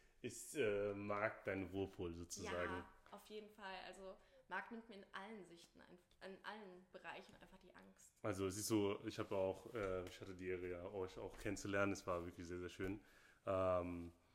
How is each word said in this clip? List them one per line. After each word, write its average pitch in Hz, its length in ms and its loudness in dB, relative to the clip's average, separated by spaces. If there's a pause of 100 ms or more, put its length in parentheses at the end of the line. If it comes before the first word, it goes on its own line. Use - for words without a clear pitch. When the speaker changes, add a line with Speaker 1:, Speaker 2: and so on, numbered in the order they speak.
(220)
Speaker 1:
ist, - 340 -6
äh, 104 380 4
Marc 104 500 0
dein 95 220 2
Ruhepol 92 480 0
sozusagen? 87 600 -2
Speaker 2:
Ja, 87 120 -2 (240)
auf 202 160 -14
jeden 208 240 -10
Fall. 196 240 -8 (120)
Also 190 280 -10 (340)
Marc 196 220 -2
nimmt 226 180 -10
mir 208 80 -12
in 196 160 -12
allen 196 340 -8
Sichten, 170 340 -18
ein-, - 500 -14
in 190 140 -12
allen 190 480 -10
Bereichen 170 440 -10
einfach - 220 -20
die - 160 -20
Angst. - 380 -20 (100)
Speaker 1:
Also 98 240 4
es 95 120 2
ist 107 100 0
so, 104 380 6
ich 107 120 -4
habe 107 160 0
auch, 95 400 2
äh, 92 320 2
ich - 140 -10
hatte 95 140 -8
die 90 140 -6
Ehre, 90 200 0
ja, 87 240 -2
euch 98 260 -2
auch 101 200 -6
kennenzulernen. 98 540 4
Es - 140 -2
war 87 180 2
wirklich 90 220 -6
sehr, 90 140 -4
sehr 90 100 -4
schön. 98 300 -2 (460)
Ähm, 87 680 4 (220)